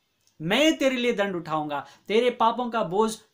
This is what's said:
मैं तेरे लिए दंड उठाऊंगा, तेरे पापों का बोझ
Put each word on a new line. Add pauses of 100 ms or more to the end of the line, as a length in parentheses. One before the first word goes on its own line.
(420)
मैं
तेरे
लिए
दंड
उठाऊंगा, (200)
तेरे
पापों
का
बोझ (160)